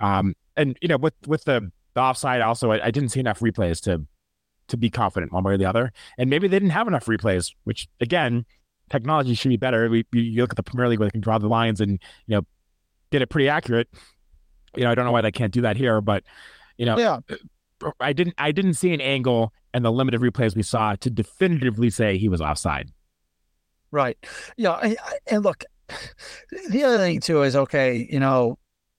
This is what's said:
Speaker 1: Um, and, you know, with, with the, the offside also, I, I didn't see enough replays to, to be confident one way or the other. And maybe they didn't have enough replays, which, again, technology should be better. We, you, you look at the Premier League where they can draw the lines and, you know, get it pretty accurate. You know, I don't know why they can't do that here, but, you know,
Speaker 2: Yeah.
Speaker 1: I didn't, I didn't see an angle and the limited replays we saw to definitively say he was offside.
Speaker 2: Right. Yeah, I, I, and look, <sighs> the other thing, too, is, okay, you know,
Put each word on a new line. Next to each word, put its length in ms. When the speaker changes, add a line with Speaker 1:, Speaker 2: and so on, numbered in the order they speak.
Speaker 1:
Um, 340
and, 260
you 60
know, 80
with, 180
with 180
the, 260
the 60
offside 400
also, 320
I, 140
I 40
didn't 200
see 100
enough 200
replays 420
to, 220
to 100
be 140
confident 420
one 120
way 100
or 20
the 100
other. 260
And 100
maybe 200
they 100
didn't 140
have 160
enough 180
replays, 560
which, 260
again, 440
technology 440
should 160
be 60
better. 320
We, 240
you, 80
you 220
look 80
at 60
the 80
Premier 240
League 100
where 80
they 60
can 80
draw 180
the 100
lines 320
and, 120
you 100
know, 60
get 100
it 60
pretty 200
accurate. 400
You 60
know, 80
I 60
don't 80
know 80
why 100
they 100
can't 200
do 100
that 140
here, 240
but, 240
you 100
know, 120
Speaker 2:
Yeah. 220
Speaker 1:
I 120
didn't, 240
I 140
didn't 240
see 180
an 80
angle 520
and 120
the 80
limited 280
replays 360
we 80
saw 320
to 120
definitively 800
say 300
he 100
was 120
offside. 500
Speaker 2:
Right. 280
Yeah, 160
I, 300
I, 160
and 160
look, 200
<sighs> 800
the 140
other 140
thing, 220
too, 220
is, 140
okay, 540
you 100
know, 380